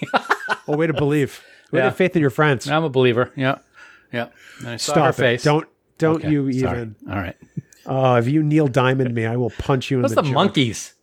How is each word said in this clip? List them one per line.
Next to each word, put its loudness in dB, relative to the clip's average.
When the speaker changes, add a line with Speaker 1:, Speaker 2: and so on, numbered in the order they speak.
Speaker 1:
<laughs> -6
Speaker 2:
Well, -2
way 0
to 0
believe. -2
Way 0
to 2
Speaker 1:
Yeah. -
Speaker 2:
have -2
faith 0
in 2
your 4
friends. 0
Speaker 1:
I'm 0
a -2
believer. 2
Yeah. -2
Yeah. -6
And -14
I -10
saw -4
Speaker 2:
Stop 4
Speaker 1:
her 2
Speaker 2:
it. 0
Speaker 1:
face. 0
Speaker 2:
Don't, 2
don't 2
Speaker 1:
Okay. -4
Speaker 2:
you 0
Speaker 1:
Sorry. -2
Speaker 2:
even. -10
Speaker 1:
All -6
right. -8
Speaker 2:
Uh, 2
if 0
you 2
Neil 2
Diamond 0
me, -2
I -4
will -2
punch -2
you 0
in 0
Speaker 1:
That's 0
Speaker 2:
the 2
Speaker 1:
the -2
Speaker 2:
junk. 2
Speaker 1:
Monkees. -2